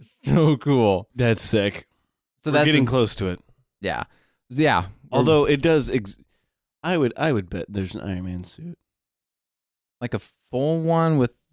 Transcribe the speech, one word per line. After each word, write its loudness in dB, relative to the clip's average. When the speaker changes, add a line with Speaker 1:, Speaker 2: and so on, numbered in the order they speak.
Speaker 1:
so 4
cool. 2
Speaker 2:
That's 0
sick. -2
Speaker 1:
So -4
Speaker 2:
We're 2
Speaker 1:
that's 4
Speaker 2:
getting 4
Speaker 1:
a 2
Speaker 2:
close 0
to -4
it. -6
Speaker 1:
Yeah. -6
Yeah. 0
Speaker 2:
Although 4
it 0
does, 2
ex-, -6
I -4
would, 0
I -2
would -4
bet -10
there's -6
an -12
Iron -8
Man -10
suit. -18
Speaker 1:
Like -8
a -2
full -6
one 2
with 0